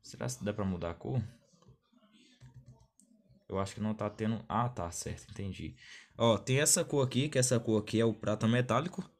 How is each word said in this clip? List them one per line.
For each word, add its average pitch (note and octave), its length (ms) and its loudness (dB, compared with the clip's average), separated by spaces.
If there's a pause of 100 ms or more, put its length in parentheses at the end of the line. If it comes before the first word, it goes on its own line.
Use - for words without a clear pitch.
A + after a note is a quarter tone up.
Será - 260 -8
que - 160 -8
dá G#2 100 -2
pra G#2 100 -2
mudar E2+ 280 -2
a - 20 -8
cor? - 260 -4 (2250)
Eu G2 80 -2
acho G2 160 -2
que A2 80 -6
não G#2+ 120 0
tá G#2 140 -2
tendo... A2 400 -2
Ah, A#2+ 220 0
tá, E2+ 220 -6
certo, - 400 -10
entendi. F2+ 440 -8 (400)
Ó, A2+ 220 6
tem C3 220 0
essa E3 260 4
cor C#3+ 180 2
aqui, B2+ 240 0
que C3+ 120 0
essa B2 200 4
cor A2 220 2
aqui G#2+ 180 0
é A2+ 60 4
o A2 80 2
prata G#2+ 340 0
metálico. B2 560 2 (160)